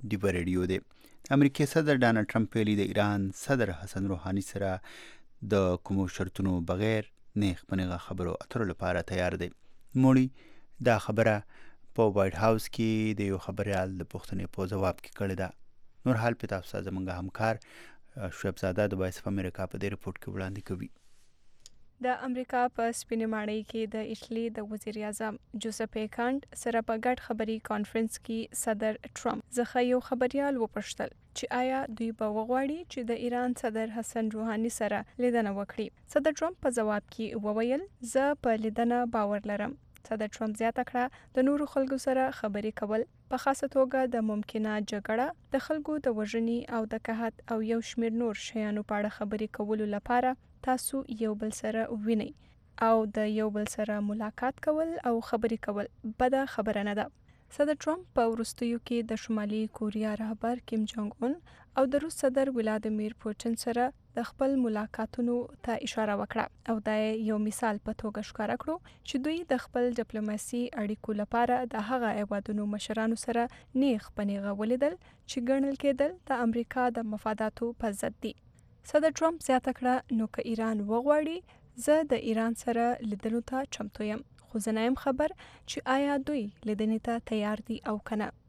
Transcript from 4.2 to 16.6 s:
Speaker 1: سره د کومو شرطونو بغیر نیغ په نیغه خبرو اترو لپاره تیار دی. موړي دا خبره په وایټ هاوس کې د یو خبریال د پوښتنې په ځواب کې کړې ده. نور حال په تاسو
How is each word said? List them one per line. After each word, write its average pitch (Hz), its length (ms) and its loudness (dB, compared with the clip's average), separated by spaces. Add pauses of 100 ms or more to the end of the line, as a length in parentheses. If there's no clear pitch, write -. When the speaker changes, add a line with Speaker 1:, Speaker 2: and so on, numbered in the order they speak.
Speaker 1:
سره 98 200 -2 (840)
د 98 120 6 (220)
کومو 98 180 2 (120)
شرطونو 95 360 0 (140)
بغیر 107 420 2 (340)
نیغ 95 280 0
په 95 80 2
نیغه 90 240 0
خبرو 92 400 -4
اترو 117 280 -2
لپاره 90 380 0
تیار 90 320 2
دی. 90 80 -2 (460)
موړي 131 320 8 (600)
دا 113 80 8 (100)
خبره 110 260 6 (600)
په 113 120 8 (100)
وایټ 95 260 4
هاوس 110 260 4
کې 110 540 2
د 98 80 2
یو 92 160 -2
خبریال 95 500 -2
د 90 140 -8
پوښتنې 95 420 -4
په 95 220 -2
ځواب 92 260 2
کې - 160 -16
کړې 95 240 0
ده. 92 80 -2 (560)
نور 123 160 2
حال 117 220 0
په 107 100 -4
تاسو 95 240 -6